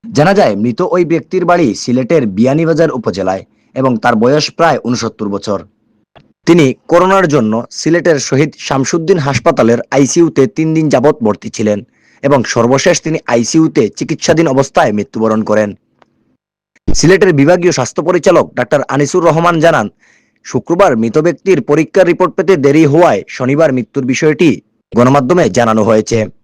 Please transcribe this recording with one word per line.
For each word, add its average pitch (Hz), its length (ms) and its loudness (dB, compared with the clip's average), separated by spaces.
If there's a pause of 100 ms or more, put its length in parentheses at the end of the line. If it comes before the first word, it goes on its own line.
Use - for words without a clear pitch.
(160)
জানা 160 220 4
যায়, 131 240 2
মৃত 117 180 -4 (140)
ওই 180 180 2
ব্যক্তির 175 380 -4
বাড়ি 175 180 2 (140)
সিলেটের 127 400 -2 (140)
বিয়ানীবাজার 147 640 0
উপজেলায় 95 440 -4 (320)
এবং 131 180 -2 (100)
তার 123 200 0
বয়স 147 240 0 (120)
প্রায় 160 200 0 (100)
ঊনসত্তর 113 460 -6
বছর। 98 240 -6 (880)
তিনি 170 200 4 (260)
করোনার 185 420 2
জন্য 110 180 0 (280)
সিলেটের 160 380 0 (100)
শহীদ 143 220 0 (160)
শামসুদ্দিন 160 520 0
হাসপাতালের 123 640 0 (160)
আইসিইউতে 143 460 2 (140)
তিন 160 180 -2
দিন 160 140 0
যাবৎ 127 280 2 (100)
ভর্তি 107 300 -4
ছিলেন 107 220 -2 (440)
এবং 139 160 2 (160)
সর্বশেষ 131 500 2
তিনি 160 220 -4
আইসিইউতে 143 560 0 (160)
চিকিৎসাধীন 160 560 -2
অবস্থায় 139 420 0
মৃত্যুবরণ 110 440 -2 (100)
করেন। 107 200 0 (1160)
সিলেটের 180 520 2
বিভাগীয় 170 320 2
স্বাস্থ্য 131 360 -6
পরিচালক 175 360 2 (140)
ডাক্তার 135 220 -2 (140)
আনিসুর 165 340 0
রহমান 170 360 0
জানান, 139 240 2 (580)
শুক্রবার 170 500 0
মৃত 113 220 -2
ব্যক্তির 165 400 0 (100)
পরীক্ষার 165 420 2
রিপোর্ট 175 260 0
পেতে 185 200 0
দেরি 143 360 2
হওয়ায় 151 360 2
শনিবার 143 480 -2
মৃত্যুর 127 360 -6
বিষয়টি 156 360 0 (480)
গণমাধ্যমে 135 480 2 (120)
জানানো 110 320 2
হয়েছে। 110 300 0 (260)